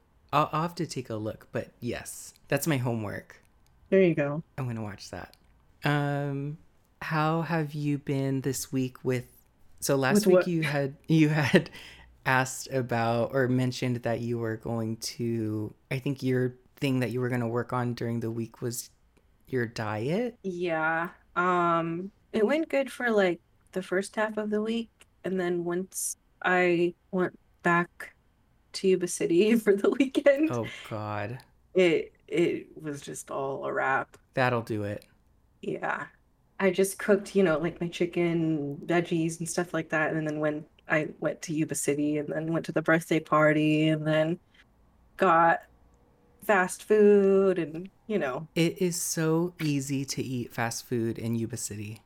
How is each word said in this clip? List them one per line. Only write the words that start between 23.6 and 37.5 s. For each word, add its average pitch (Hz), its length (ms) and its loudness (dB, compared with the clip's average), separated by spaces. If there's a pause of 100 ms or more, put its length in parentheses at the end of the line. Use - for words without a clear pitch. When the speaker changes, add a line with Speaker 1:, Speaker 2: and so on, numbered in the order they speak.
Speaker 2:
the 185 100 -4
first 190 340 -4
half 220 200 -2
of 214 140 -4
the 208 120 0
week, 226 280 -4 (340)
and 185 160 -2
then 175 240 -2
once 175 520 -6 (280)
I 175 500 2 (160)
went 185 280 -2 (240)
back 175 520 0 (600)
to - 140 0
Yuba 175 200 2
City 208 480 4
<laughs> - 20 2
for 202 180 4
the - 140 2
weekend, 285 600 2
Speaker 1:
Oh, 117 220 -2 (100)
God. 107 580 -6 (340)
Speaker 2:
it, 175 400 2 (140)
it - 400 0 (140)
was 143 200 -10
just - 280 -14
all 139 360 -6
a 139 60 -4
wrap. 135 440 -2 (180)
Speaker 1:
That'll 123 280 2
do 107 220 -6
it. 104 200 -8 (580)
Speaker 2:
Yeah. - 460 -6 (500)
I 196 120 4
just 190 280 0
cooked, 202 380 0
you 196 60 6
know, 160 160 4